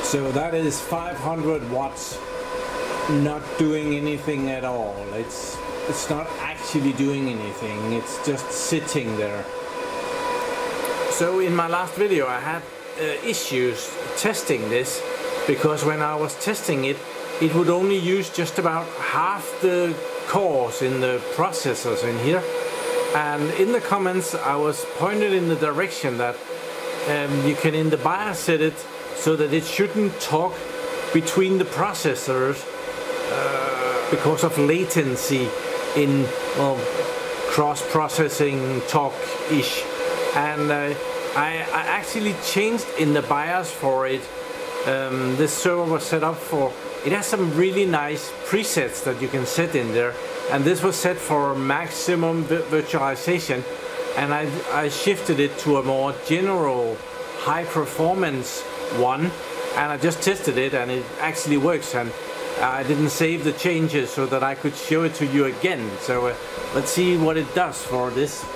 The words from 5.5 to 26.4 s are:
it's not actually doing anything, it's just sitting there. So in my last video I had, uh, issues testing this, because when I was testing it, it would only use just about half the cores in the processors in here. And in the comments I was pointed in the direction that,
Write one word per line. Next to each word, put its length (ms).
it's 200
not 180
actually 540
doing 340
anything, 680
it's 320
just 260
sitting 680
there. 260
So 280
in 160
my 120
last 280
video 320
I 120
had, 240
uh, 40
issues 680
testing 520
this, 340
because 380
when 180
I 140
was 280
testing 420
it, 120
it 120
would 160
only 280
use 320
just 280
about 300
half 440
the 320
cores 540
in 200
the 200
processors 680
in 160
here. 220
And 400
in 180
the 80
comments 520
I 220
was 300
pointed 360
in 160
the 80
direction 600
that, 180